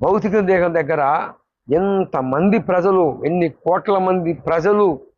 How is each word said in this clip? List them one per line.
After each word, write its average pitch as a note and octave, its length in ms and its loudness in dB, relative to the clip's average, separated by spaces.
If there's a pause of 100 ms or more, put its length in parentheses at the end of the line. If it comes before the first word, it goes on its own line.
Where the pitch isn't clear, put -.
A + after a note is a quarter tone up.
భౌతిక F#3+ 380 0
దేహం F3+ 360 2
దగ్గర D3+ 580 -2 (420)
ఎంతమంది F#3 840 0
ప్రజలు, F3+ 680 0
ఎన్ని E3+ 240 0
కోట్ల F#3+ 500 -2
మంది F#3 360 -2
ప్రజలు E3+ 680 0 (180)